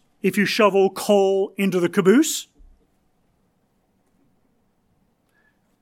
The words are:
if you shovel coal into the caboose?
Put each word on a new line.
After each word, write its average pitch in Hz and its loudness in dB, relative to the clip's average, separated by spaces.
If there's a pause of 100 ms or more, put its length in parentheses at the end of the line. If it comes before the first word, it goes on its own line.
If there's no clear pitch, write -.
(220)
if 190 -2
you 196 0
shovel 196 0
coal 196 0
into 190 -2
the 175 -2
caboose? 202 0 (3250)